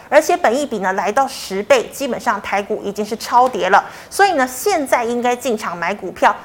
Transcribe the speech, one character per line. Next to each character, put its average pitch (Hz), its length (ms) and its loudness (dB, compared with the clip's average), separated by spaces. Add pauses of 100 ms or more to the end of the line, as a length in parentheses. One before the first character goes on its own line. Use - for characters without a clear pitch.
而 285 120 6
且 349 160 2
本 247 160 2
益 285 140 0
比 226 140 -4
呢 190 140 0
来 196 180 -2
到 262 160 2
十 196 340 -6
倍， 240 300 4
基 269 160 -6
本 208 100 -4
上 208 240 -2
台 202 180 -2
股 208 220 -6
已 196 80 -6
经 208 160 -6
是 220 100 -6
超 247 320 2
跌 180 220 -2
了， 196 140 6 (260)
所 392 160 4
以 392 60 0
呢， 269 120 2
现 311 400 -2
在 262 200 0
应 240 180 -2
该 247 140 2
进 247 200 -2
场 208 200 -6
买 175 180 -4
股 190 160 -8
票， 202 240 2 (100)